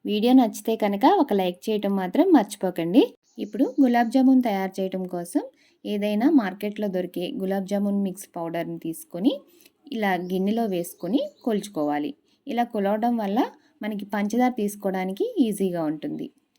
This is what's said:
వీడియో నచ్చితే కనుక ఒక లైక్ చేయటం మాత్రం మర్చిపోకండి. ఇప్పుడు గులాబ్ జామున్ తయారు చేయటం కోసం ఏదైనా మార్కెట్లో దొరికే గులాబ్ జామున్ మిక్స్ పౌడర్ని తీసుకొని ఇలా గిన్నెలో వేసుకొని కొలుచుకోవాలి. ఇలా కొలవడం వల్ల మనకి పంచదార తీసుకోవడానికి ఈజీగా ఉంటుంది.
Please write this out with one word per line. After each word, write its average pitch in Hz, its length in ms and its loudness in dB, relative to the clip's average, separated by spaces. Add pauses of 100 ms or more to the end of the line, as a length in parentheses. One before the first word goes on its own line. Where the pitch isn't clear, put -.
వీడియో 208 280 2
నచ్చితే 262 420 4
కనుక 202 300 0 (140)
ఒక 294 140 2
లైక్ 185 260 0
చేయటం 208 360 -2
మాత్రం 190 360 2
మర్చిపోకండి. 190 720 2 (360)
ఇప్పుడు 214 280 -4 (120)
గులాబ్ 240 360 4
జామున్ 262 300 6
తయారు 196 320 -2
చేయటం 190 320 -4
కోసం 180 360 -4 (420)
ఏదైనా 208 460 0
మార్కెట్లో 208 560 0
దొరికే 180 380 -4 (100)
గులాబ్ 190 320 -4
జామున్ 202 340 0
మిక్స్ 185 300 -6
పౌడర్ని 170 480 -6
తీసుకొని 175 540 -4 (580)
ఇలా 202 220 0 (100)
గిన్నెలో 190 440 -2
వేసుకొని 180 540 -2 (200)
కొలుచుకోవాలి. 151 720 -2 (340)
ఇలా 240 240 -2
కొలవడం 214 460 0
వల్ల 208 220 -2 (420)
మనకి 208 260 -6
పంచదార 220 500 0
తీసుకోవడానికి 196 680 -2 (120)
ఈజీగా 196 440 0
ఉంటుంది. 156 460 -6 (300)